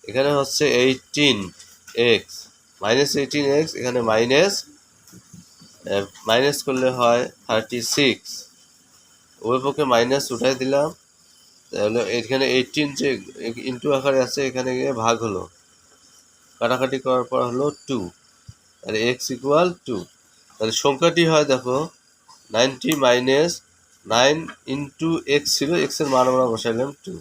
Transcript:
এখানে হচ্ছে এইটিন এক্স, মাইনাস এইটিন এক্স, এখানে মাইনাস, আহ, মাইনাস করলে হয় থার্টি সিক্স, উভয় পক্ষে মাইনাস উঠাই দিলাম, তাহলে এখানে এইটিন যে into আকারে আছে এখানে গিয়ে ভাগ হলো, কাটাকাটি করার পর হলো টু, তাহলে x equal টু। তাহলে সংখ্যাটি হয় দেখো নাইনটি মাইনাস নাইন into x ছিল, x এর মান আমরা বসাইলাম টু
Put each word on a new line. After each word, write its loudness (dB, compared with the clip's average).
এখানে 0
হচ্ছে 0
এইটিন 2
এক্স, 0
মাইনাস 2
এইটিন -2
এক্স, -2
এখানে -2
মাইনাস, 2
আহ, -2
মাইনাস 2
করলে 0
হয় 4
থার্টি -2
সিক্স, 0
উভয় 0
পক্ষে -2
মাইনাস 2
উঠাই 0
দিলাম, 0
তাহলে -2
এখানে -2
এইটিন -2
যে 0
into -6
আকারে 0
আছে -6
এখানে -4
গিয়ে -2
ভাগ 4
হলো, -4
কাটাকাটি 0
করার 0
পর 0
হলো -2
টু, -2
তাহলে -4
x -20
equal 2
টু। -4
তাহলে -4
সংখ্যাটি 2
হয় 4
দেখো 0
নাইনটি 2
মাইনাস 4
নাইন 4
into -4
x -16
ছিল, -2
x -8
এর -2
মান 4
আমরা 2
বসাইলাম -2
টু -12